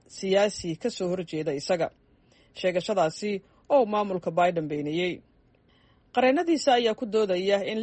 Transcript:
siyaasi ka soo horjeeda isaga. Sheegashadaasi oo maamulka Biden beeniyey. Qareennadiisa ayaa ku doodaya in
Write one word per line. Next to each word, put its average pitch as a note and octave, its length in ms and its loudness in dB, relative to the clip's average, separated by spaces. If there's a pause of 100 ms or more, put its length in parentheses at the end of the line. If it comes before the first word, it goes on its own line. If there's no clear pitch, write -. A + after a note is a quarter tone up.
siyaasi G3 720 0
ka - 140 -4
soo F#3 180 -4
horjeeda E3 440 -4
isaga. D#3+ 360 -2 (680)
Sheegashadaasi F3+ 760 -2 (400)
oo C#4 160 6
maamulka G#3 440 -2
Biden E3+ 380 2
beeniyey. D3+ 460 -4 (1000)
Qareennadiisa C#4 600 2
ayaa A#3 200 2
ku A#3+ 120 -8
doodaya G3 580 0
in A3 180 -4